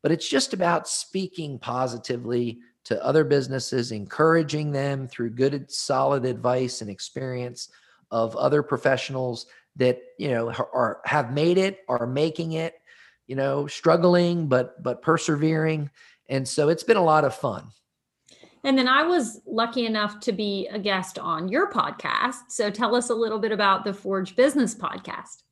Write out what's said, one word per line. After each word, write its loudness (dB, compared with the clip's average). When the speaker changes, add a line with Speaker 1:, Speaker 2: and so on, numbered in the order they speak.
Speaker 1:
But 2
it's -4
just 0
about 0
speaking -6
positively -4
to -4
other 4
businesses, 0
encouraging 0
them -4
through -6
good, 0
solid 0
advice 0
and -10
experience -10
of -2
other 2
professionals -2
that, 2
you -4
know, 0
ha-, -4
are, 0
have 0
made 2
it, 0
are 0
making -2
it, -4
you -8
know, -2
struggling, 4
but, 2
but -4
persevering. 2
And -2
so 2
it's 0
been 6
a 4
lot 6
of 0
fun. -6
Speaker 2:
And 2
then 2
I 4
was 0
lucky -2
enough -2
to -2
be -2
a -6
guest -2
on -4
your 0
podcast. -4
So -2
tell 0
us 0
a 0
little -2
bit -2
about 2
the -4
Forge -4
Business 4
podcast. -10